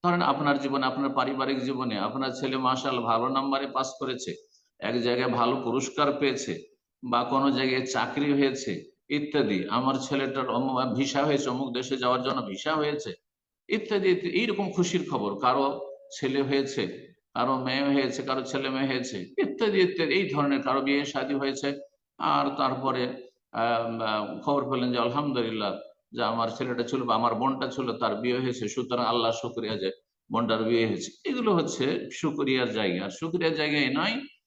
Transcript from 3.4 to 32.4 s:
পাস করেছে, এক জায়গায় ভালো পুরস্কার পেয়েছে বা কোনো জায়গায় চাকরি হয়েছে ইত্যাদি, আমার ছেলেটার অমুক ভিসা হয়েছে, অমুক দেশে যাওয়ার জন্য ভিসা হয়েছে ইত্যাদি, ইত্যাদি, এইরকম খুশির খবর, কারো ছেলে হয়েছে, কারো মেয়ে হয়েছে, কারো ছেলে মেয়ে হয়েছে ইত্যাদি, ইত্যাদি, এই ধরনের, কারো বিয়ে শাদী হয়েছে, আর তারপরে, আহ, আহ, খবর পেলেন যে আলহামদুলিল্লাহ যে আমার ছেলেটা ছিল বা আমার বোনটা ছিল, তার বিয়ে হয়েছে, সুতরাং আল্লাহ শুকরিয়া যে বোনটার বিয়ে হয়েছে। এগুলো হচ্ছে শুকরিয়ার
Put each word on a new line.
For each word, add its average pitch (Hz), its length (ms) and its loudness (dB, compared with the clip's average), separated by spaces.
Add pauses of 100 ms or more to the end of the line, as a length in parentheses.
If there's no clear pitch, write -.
পাস 135 220 -2 (100)
করেছে, - 320 -6 (480)
এক 113 220 -2
জায়গায় 120 300 2
ভালো 123 320 2
পুরস্কার 135 440 0 (120)
পেয়েছে 127 340 0 (500)
বা 120 200 2
কোনো 135 280 2
জায়গায় 127 340 2
চাকরি 127 480 0
হয়েছে 139 380 2 (380)
ইত্যাদি, 143 500 0 (100)
আমার 127 320 2
ছেলেটার 135 480 -2
অমুক 127 260 0 (180)
ভিসা 139 320 0
হয়েছে, 143 240 2
অমুক 127 240 -4
দেশে 127 240 -2
যাওয়ার 127 240 2
জন্য 135 240 -2
ভিসা 101 300 -4
হয়েছে 147 360 -2 (580)
ইত্যাদি, 202 400 0
ইত্যাদি, 180 200 2 (100)
এইরকম 202 320 0
খুশির 175 380 2
খবর, 104 260 -2
কারো 131 300 2 (460)
ছেলে 135 300 0
হয়েছে, 139 420 0 (500)
কারো 123 240 2
মেয়ে 131 360 0
হয়েছে, 131 300 2
কারো 131 180 -2
ছেলে 135 280 -2
মেয়ে 131 220 0
হয়েছে 123 260 -4 (200)
ইত্যাদি, 208 440 2
ইত্যাদি, 170 320 2
এই 190 160 2
ধরনের, 139 320 2
কারো 135 200 2
বিয়ে 139 240 2
শাদী 143 280 -4
হয়েছে, 139 340 -2 (520)
আর 143 260 2 (120)
তারপরে, 131 460 0 (480)
আহ, 117 340 0 (160)
আহ, 107 220 0 (180)
খবর 143 280 2
পেলেন 123 220 0
যে 123 80 0
আলহামদুলিল্লাহ 117 720 0 (400)
যে 120 120 -4
আমার 113 340 0
ছেলেটা 123 260 -2
ছিল 131 200 -2
বা 123 120 2
আমার 117 200 2
বোনটা 131 320 0
ছিল, 127 200 -4 (100)
তার 110 180 0
বিয়ে 123 240 0
হয়েছে, 127 280 -2
সুতরাং 120 380 -2
আল্লাহ 117 260 2
শুকরিয়া 110 460 -4
যে 95 120 -2 (400)
বোনটার 110 340 2
বিয়ে 113 240 4
হয়েছে। - 220 -2 (160)
এগুলো 240 300 2
হচ্ছে 139 560 0
শুকরিয়ার 135 600 0